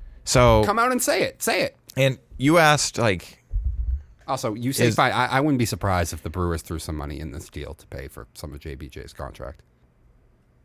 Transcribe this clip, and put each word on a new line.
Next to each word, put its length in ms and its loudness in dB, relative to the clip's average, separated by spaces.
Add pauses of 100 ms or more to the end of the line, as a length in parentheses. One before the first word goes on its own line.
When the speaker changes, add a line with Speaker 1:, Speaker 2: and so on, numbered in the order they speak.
(260)
Speaker 1:
So 400 6
Speaker 2:
Come 140 0
out 120 2
and 100 0
say 220 0
it. 180 -6
Say 200 0
it. 160 -4 (180)
Speaker 1:
And 220 2 (200)
you 200 4
asked, 400 4
like, 460 -2 (840)
Speaker 2:
Also, 260 -2
you 200 -2
say 140 2
Speaker 1:
is 80 2
Speaker 2:
fine. 160 4
I, 160 0
I 140 0
wouldn't 180 2
be 60 2
surprised 480 0
if 100 -12
the 60 -6
Brewers 320 -2
threw 180 -8
some 160 -8
money 240 -8
in 120 -10
this 180 -14
deal 260 -12
to 120 -20
pay 200 -14
for 260 -18
some 200 -14
of 60 -14
J 160 -12
B 120 -14
J's 260 -16
contract. 480 -14 (1040)